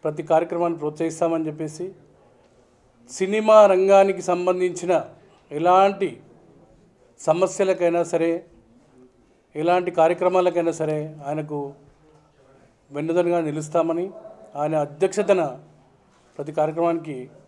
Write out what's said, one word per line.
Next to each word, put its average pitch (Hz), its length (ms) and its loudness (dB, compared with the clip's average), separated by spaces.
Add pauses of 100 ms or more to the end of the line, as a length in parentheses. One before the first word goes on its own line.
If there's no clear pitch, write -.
ప్రతి 151 180 -6
కార్యక్రమాన్ని 170 560 0
ప్రోత్సహిస్తామని 160 680 -4
చెప్పేసి, 156 400 -10 (1300)
సినిమా 214 500 6
రంగానికి 196 560 4
సంబంధించిన 180 800 0 (460)
ఎలాంటి 190 580 2 (1120)
సమస్యలకైనా 175 800 0 (100)
సరే, 165 160 0 (1300)
ఎలాంటి 175 280 0
కార్యక్రమాలకైనా 170 920 2
సరే 151 360 -4 (100)
ఆయనకు 147 480 -8 (1160)
వెన్నుదన్నుగా 170 580 0
నిలుస్తామని, 165 580 -2 (540)
ఆయన 151 160 -2 (100)
అధ్యక్షతన 185 560 0 (960)
ప్రతి 147 160 -10
కార్యక్రమానికి 156 760 -4 (180)